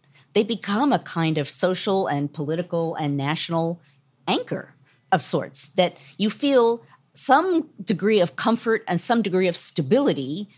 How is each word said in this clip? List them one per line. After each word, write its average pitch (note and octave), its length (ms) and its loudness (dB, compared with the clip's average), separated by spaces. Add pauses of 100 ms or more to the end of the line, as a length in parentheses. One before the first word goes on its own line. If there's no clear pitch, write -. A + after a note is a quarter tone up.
(320)
They G#3+ 120 4
become A3+ 480 0
a F3 80 2
kind D#3+ 380 -2
of C#3+ 100 -4
social F#3 580 0
and C#3+ 260 -2
political E3 640 -4
and C#3+ 220 -2
national E3 640 -2 (480)
anchor - 460 -4 (360)
of F#3 120 2
sorts, - 480 -6
that F3+ 260 0 (220)
you G#3 120 0
feel A#3 540 2 (300)
some E4 540 2 (140)
degree G3+ 380 2
of - 160 0
comfort - 500 0
and F3 140 -2
some A#3 220 2
degree F#3 260 0
of F3 80 -2
stability, D#3+ 1000 0